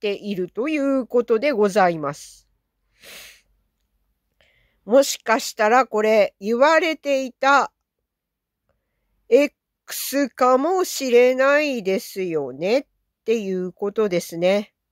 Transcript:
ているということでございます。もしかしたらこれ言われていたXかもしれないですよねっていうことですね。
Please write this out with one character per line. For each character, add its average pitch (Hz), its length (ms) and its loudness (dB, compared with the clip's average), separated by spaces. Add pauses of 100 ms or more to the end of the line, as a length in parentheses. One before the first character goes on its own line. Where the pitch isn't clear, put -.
て 202 140 -4
い 202 200 -8
る 180 160 -6
と 262 180 -6
い 311 100 -4
う 269 280 -2
こ 240 180 0
と 226 140 0
で 277 140 0
ご 208 180 2
ざ 185 180 2
い 165 100 -4
ま 147 140 -6
す。 - 360 -20 (2250)
も 254 180 4
し - 200 -4
か 226 180 -2
し - 140 -12
た 214 160 0
ら 247 160 4
こ 214 160 -4
れ 214 380 2
言 226 180 -4
わ 311 220 4
れ 320 160 -2
て 269 280 -2
い 247 80 -12
た 269 400 2 (1600)
X - 1000 0
か 254 300 2
も 359 260 0
し - 260 -6
れ 247 240 6
な 277 260 2
い 269 220 -4
で 190 160 -2
す - 260 -10
よ 147 280 -6
ね 180 280 -2
っ - 60 -16 (380)
て 226 140 -2
い 196 160 -6
う 180 180 -6
こ 202 200 -8
と 214 180 -2
で 170 100 -2
す - 160 -12
ね。 190 380 0 (160)